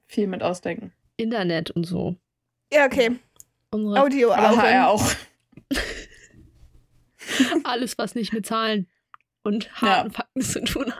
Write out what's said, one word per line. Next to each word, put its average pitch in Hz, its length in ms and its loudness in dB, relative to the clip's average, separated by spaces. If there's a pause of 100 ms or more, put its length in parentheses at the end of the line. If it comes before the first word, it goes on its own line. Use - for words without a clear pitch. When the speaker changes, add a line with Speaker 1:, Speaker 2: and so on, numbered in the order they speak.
Speaker 1:
viel 202 200 -2
mit 185 160 -6
Ausdenken. 175 500 -6 (240)
Speaker 2:
Internet 185 540 -2
und 170 120 -2
so. 180 320 -4 (560)
Speaker 3:
Ja, 285 140 6
okay. 247 340 2 (520)
Speaker 2:
Unsere 214 300 0
Speaker 3:
Audio 269 300 4
Speaker 1:
Aber - 200 4
Speaker 3:
auch. 233 60 6
Speaker 1:
H 202 120 4
R 185 220 4
auch. - 200 0 (580)
Speaker 2:
<laughs> - 2000 -6
Alles, 247 320 -4
was 220 180 -4
nicht 226 160 -4
mit 226 140 -4
Zahlen 220 420 -2 (560)
und 208 220 -2
Speaker 1:
Ja. - 160 -10
Speaker 2:
harten 202 300 2
Fakten - 300 -8
zu - 220 -4
tun - 360 -4